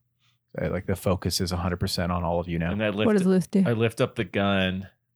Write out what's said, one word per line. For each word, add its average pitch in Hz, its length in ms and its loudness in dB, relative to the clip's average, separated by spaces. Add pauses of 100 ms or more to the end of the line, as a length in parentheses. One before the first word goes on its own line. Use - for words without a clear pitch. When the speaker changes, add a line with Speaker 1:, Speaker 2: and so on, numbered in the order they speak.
(600)
Speaker 1:
Uh, - 120 -2
like, - 160 -4
the 95 80 0
focus 90 440 0
is 90 120 -2
a 90 60 -2
hundred 87 220 -2
percent 90 320 -2
on 87 120 -2
all 85 160 0
of 85 100 -6
you 85 80 -2
now. 175 140 0
Speaker 2:
And 208 120 -2
I 214 60 2
lift 208 160 0
Speaker 3:
What 220 80 4
does 196 80 4
Speaker 2:
it, 180 80 2
Speaker 3:
Luth 185 220 2
do? 196 140 4
Speaker 2:
I 123 80 2
lift 117 280 0
up - 140 0
the 113 100 -2
gun 95 600 0 (280)